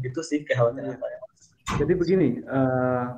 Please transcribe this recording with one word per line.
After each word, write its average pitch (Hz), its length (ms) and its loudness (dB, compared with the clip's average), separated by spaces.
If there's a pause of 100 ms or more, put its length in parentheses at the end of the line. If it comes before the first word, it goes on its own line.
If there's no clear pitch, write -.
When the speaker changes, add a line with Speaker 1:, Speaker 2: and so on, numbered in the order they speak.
Speaker 1:
Itu 127 240 -6
sih 147 240 -4
kekhawatiran 131 480 0
Speaker 2:
Iya. - 80 -18
Speaker 1:
saya. - 140 -10 (480)
Speaker 2:
Jadi - 320 2
begini, 170 300 4 (180)
eh, 127 580 2 (140)